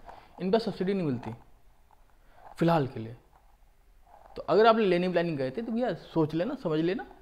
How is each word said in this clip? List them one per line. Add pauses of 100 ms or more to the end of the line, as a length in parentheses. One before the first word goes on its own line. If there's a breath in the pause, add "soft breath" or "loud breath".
(380 loud breath)
इन
पर
सब्सिडी
नहीं
मिलती (1300 loud breath)
फ़िलहाल
के
लिए। (1200)
तो
अगर
आप
लेने
प्लानिंग
गए
थे
तो
भैया
सोच
लेना,
समझ
लेना, (160)